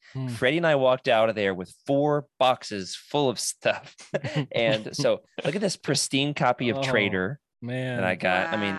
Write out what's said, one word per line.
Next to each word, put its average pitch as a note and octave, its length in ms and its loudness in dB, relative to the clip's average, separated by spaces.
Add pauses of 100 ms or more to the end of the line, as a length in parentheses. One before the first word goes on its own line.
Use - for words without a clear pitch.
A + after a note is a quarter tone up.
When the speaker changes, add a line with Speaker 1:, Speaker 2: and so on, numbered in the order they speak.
(140)
Speaker 1:
Hmm. C3 140 -6
Speaker 2:
Freddie B2+ 300 0
and E3+ 100 2
I D3+ 80 4
walked C3 320 2
out A2+ 220 4
of G#2 60 -2
there G2 180 0
with F2+ 200 -10 (120)
four C#3+ 400 0 (140)
boxes A2 560 0
full D3 340 0
of G#2 100 -2
stuff. - 560 -4 (180)
<laughs> D3 400 -4
And A2 360 0
Speaker 1:
<laughs> - 60 -12
Speaker 2:
so B2 260 0 (240)
look D#3 100 -2
at G3+ 60 -4
this F#3+ 160 -4
pristine C#3+ 560 0
copy B2 360 0
of G#2+ 100 0
Speaker 1:
Oh, C3+ 40 -4
Speaker 2:
Trader G#2 560 0 (220)
Speaker 1:
man. B2+ 360 -6
Speaker 2:
that F#2+ 80 -2
I F#2 100 0
got. F#2 380 0
I G#2+ 40 -2
mean, G2+ 220 -2